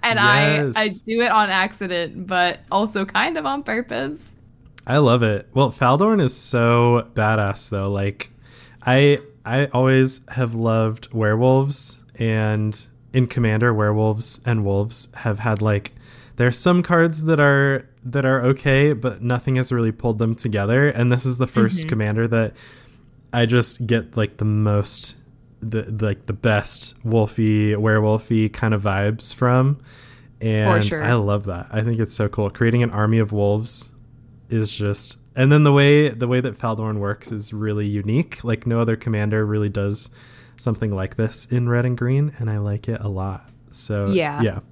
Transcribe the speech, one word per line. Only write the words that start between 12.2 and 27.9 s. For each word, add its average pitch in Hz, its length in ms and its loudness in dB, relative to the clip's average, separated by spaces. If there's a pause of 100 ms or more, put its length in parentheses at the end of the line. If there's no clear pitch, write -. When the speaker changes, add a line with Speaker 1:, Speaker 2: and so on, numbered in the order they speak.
Speaker 2:
in 127 160 2
Commander, 117 440 0
werewolves 107 720 0
and 113 180 0
wolves 98 500 -4
have 104 240 -4
had, 107 240 -2
like, 104 300 -2 (440)
there's 120 220 2
some 180 240 2
cards 165 420 0
that 156 140 2
are, 139 500 2 (160)
that 131 200 -4
are 131 180 2
okay, 135 520 2
but 113 280 -6
nothing 123 340 0
has 127 140 0
really 117 220 0
pulled 113 260 -4
them 113 160 0
together. 113 540 2
And 123 240 2
this 123 140 0
is 127 120 -2
the 127 80 0
first 123 340 0
Speaker 1:
Mm-hmm. 156 80 -8
Speaker 2:
Commander 107 400 0
that 113 260 0 (800)
I 120 140 2
just 120 400 0
get, 113 300 -2
like, 107 220 -2
the 107 80 -2
most, 107 680 -2 (460)
the, 110 220 -6 (180)
like, 104 260 -2
the 110 60 -6
best - 640 -2 (100)
wolfy, 107 720 2
werewolfy 110 760 0